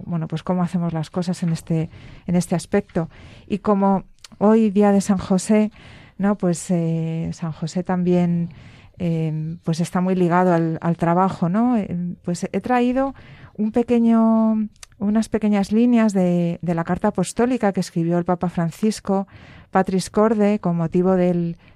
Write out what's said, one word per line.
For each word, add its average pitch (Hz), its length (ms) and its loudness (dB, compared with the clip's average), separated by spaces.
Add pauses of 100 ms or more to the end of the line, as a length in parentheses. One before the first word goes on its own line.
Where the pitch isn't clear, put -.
bueno, 160 220 -6
pues 160 160 -8
cómo 180 200 -2
hacemos 170 300 -2
las 156 160 -6
cosas 180 340 -4
en 175 60 -2
este, 160 400 -4 (360)
en 175 100 -2
este 180 200 0
aspecto. 170 540 -4 (380)
Y 202 120 -4
como 196 460 0 (320)
hoy, 220 340 4
día 202 200 4
de 202 100 4
San 196 160 0
José, 214 540 0 (460)
¿no? 202 200 0
Pues, 175 340 -2
eh, 165 600 -2
San 160 180 -8
José 170 320 -6
también, 175 680 0 (480)
eh, 160 680 -4
pues 165 180 -2
está 180 200 -2
muy 185 140 0
ligado 180 380 4
al, 165 280 0
al 170 160 0
trabajo, 170 520 0
¿no? 233 280 2
Eh, 175 460 -4
pues 175 280 -6
he 196 100 -4
traído 254 520 0 (440)
un 214 140 -2
pequeño 226 1000 2 (280)
unas 214 320 0
pequeñas 208 420 0
líneas 226 420 4
de, 175 480 0
de 175 120 -2
la 165 100 -2
carta 180 260 -2
apostólica 226 640 -2
que 185 80 -2
escribió 170 360 -2
el 175 80 -2
Papa 180 240 -2
Francisco, 190 800 -2 (440)
Patris 190 380 0
Corde, 208 500 2
con 170 180 -2
motivo 175 380 0
del 175 420 0 (180)